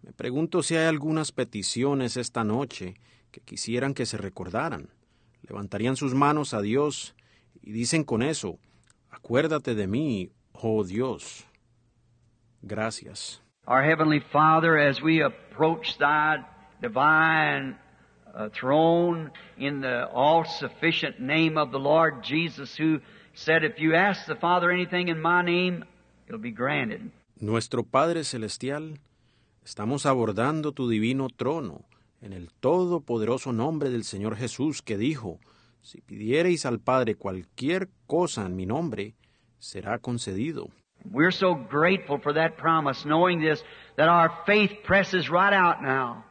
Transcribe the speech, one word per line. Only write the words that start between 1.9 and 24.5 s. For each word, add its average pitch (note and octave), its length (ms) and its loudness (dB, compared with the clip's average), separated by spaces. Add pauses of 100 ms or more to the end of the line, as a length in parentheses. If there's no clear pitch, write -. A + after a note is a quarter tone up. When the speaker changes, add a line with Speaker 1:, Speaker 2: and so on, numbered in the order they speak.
Speaker 1:
esta A#2 260 -4
noche G#2+ 520 -4 (360)
que - 120 -20
quisieran B2 500 -4
que B2 140 -4
se A2+ 100 -8
recordaran. G2 720 -6 (540)
Levantarían G2+ 540 -4
sus C3 180 -4
manos C#3+ 400 2
a G#2 80 -2
Dios C3+ 520 -2 (460)
y - 120 -16
dicen B2 320 -2
con A#2 180 -2
eso, B2+ 360 -4 (520)
"Acuérdate C#3+ 640 -2
de G#2 120 -2
mí, A2 440 -2 (240)
oh A2 300 -2
Dios." G#2 640 -6 (1160)
Gracias. - 800 -8 (240)
Speaker 2:
Our C3 160 4
Heavenly D#3 380 4
Father, D#3+ 580 4
as C#3 240 2
we D#3+ 200 4
approach D#3 760 -2
thy D3+ 440 2 (380)
divine, D3 960 2 (580)
uh, G#2+ 140 -8 (100)
throne E3 720 2 (280)
in C#3 240 -4
the B2 320 -2
all-sufficient D#3 1080 0
name D#3 380 2
of C#3+ 140 0
the C#3 60 -2
Lord D3 460 4
Jesus, D3+ 560 -4
who D#3 200 2 (340)
Said, D#3+ 300 2
"If C#3+ 140 -2
you D#3+ 160 2
ask F#3 320 2
the D#3 100 -6
Father F3 340 2